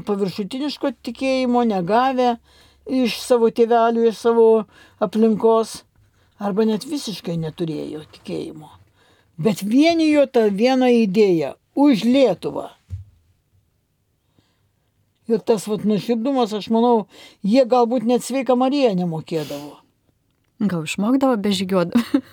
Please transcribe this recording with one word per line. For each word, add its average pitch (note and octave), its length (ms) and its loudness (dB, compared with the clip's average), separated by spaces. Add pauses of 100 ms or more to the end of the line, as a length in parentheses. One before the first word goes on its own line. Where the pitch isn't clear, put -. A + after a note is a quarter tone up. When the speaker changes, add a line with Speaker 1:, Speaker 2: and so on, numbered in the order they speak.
Speaker 1:
paviršutiniško G#3 1000 -4
tikėjimo B3+ 600 -2
negavę A#3 720 0 (500)
iš B3+ 340 -2
savo A#3 300 2
tėvelių, A#3 580 2
iš A3 100 -4
savo A#3 280 4 (540)
aplinkos, A3 840 0 (580)
arba G3+ 260 -2
net A3 220 -2
visiškai A3 500 -8
neturėjo D#3 720 -8
tikėjimo. D#3 640 -14 (680)
Bet F3+ 240 -2
vienijo D4+ 640 2
tą A3+ 220 2
vieną B3 440 2
idėją F#3+ 640 2 (180)
už C4 340 2
Lietuvą. A3 640 0 (2500)
Ir A3 120 0
tas A3 260 0
vat G#3 220 -4
nuoširdumas, A3+ 640 -2
aš G#3 160 -8
manau, A3+ 380 2 (320)
jie A#3+ 260 2
galbūt A#3+ 400 0
net A#3+ 220 -2
Sveika B3+ 320 -2
Marija C4 340 2
nemokėdavo. D#3 840 -6 (800)
Speaker 2:
Gal F3+ 240 -2
išmokdavo, B3 560 0
bežygiuodavo? F#3+ 800 -2 (120)